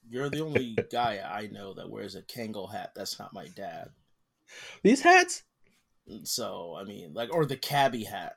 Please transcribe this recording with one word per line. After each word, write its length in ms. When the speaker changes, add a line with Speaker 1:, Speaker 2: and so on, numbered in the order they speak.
Speaker 1:
you're 200
the 120
only 440
<laughs> 60
guy 340
I 220
know 280
that 140
wears 260
a 60
Kangol 500
hat. 240
That's 220
not 160
my 140
dad. 440
Speaker 2:
These 180
hats? 420
Speaker 1:
So, 540
I 60
mean, 300
like, 200
or 120
the 120
cabbie 460
hat. 340